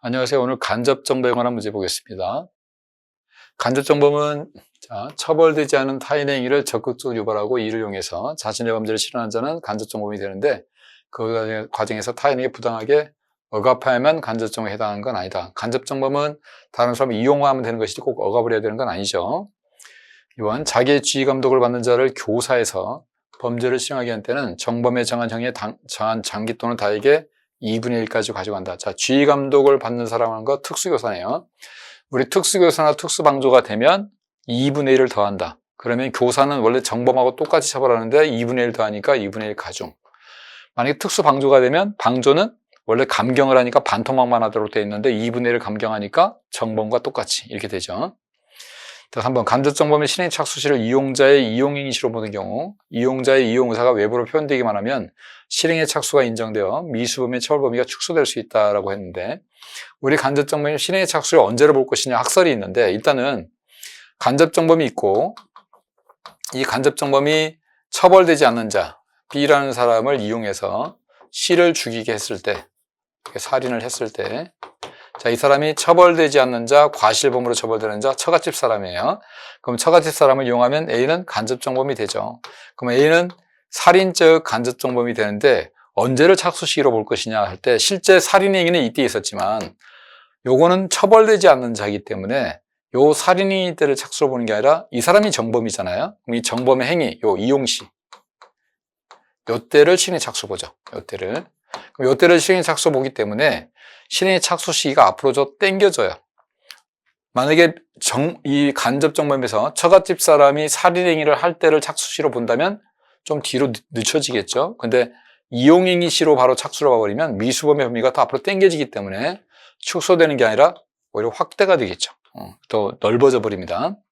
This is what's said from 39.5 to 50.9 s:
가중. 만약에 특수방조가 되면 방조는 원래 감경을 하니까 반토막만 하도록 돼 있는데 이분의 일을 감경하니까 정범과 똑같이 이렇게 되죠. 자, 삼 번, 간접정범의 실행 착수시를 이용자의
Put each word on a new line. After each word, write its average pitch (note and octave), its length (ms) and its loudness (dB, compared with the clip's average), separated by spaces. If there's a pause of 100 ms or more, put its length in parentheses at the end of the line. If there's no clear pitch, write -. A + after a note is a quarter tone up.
가중. F#2+ 380 -14 (800)
만약에 C3+ 240 -2
특수방조가 C#3 600 4
되면 E3+ 360 0
방조는 C#3 580 2 (300)
원래 B2 220 0
감경을 C3 500 2
하니까 B2 240 4
반토막만 A#2+ 600 0
하도록 G#2+ 280 -4
돼 A2 120 -2
있는데 G#2 280 -2
이분의 A#2 380 -2
일을 A#2+ 100 0
감경하니까 G#2+ 760 -2 (140)
정범과 A2 480 -4
똑같이 - 500 -6
이렇게 G#2+ 180 -10
되죠. G2 480 -8 (1000)
자, A#2+ 60 -6
삼 B2 120 -2
번, A#2+ 120 0
간접정범의 D3 640 2
실행 F3+ 200 -4
착수시를 C#3+ 520 -2
이용자의 C3+ 720 4